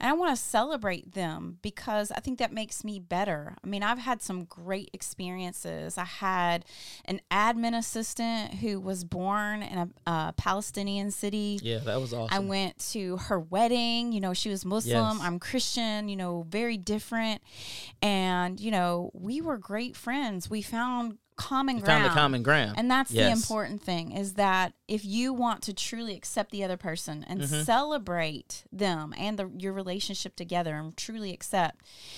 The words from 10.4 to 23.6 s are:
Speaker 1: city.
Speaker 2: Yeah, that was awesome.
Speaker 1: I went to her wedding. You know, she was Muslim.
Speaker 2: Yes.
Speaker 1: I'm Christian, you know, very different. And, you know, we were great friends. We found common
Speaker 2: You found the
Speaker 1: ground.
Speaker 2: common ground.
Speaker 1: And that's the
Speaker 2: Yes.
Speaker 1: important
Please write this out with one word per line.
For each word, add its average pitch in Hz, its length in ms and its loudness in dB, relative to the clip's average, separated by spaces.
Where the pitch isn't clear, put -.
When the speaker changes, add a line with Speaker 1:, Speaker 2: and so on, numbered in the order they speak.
Speaker 1:
city. 208 500 -2
Speaker 2:
Yeah, 117 160 0
that 120 220 0
was 127 120 -4
awesome. 117 220 -2
Speaker 1:
I 196 60 2
went 196 380 -2
to 185 280 -4
her 196 200 0
wedding. 233 720 2
You 220 100 0
know, 190 140 0
she 202 160 -2
was 190 140 -4
Muslim. 220 540 2
Speaker 2:
Yes. - 60 -4
Speaker 1:
I'm 175 140 0
Christian, 214 680 0
you 196 80 -4
know, 175 320 -2
very 226 280 0
different. 214 640 -2
And, 185 560 4
you 214 140 -2
know, 175 420 2
we 220 260 -4
were 320 180 0
great 214 380 -4
friends. 233 540 -2
We 214 100 -2
found 233 580 -2
common 269 400 2
Speaker 2:
You 214 80 -2
found 208 200 8
the 185 40 6
Speaker 1:
ground. 165 100 6
Speaker 2:
common 135 240 6
ground. 127 360 6
Speaker 1:
And 233 120 4
that's 262 220 4
the 113 60 4
Speaker 2:
Yes. 220 220 8
Speaker 1:
important 214 400 0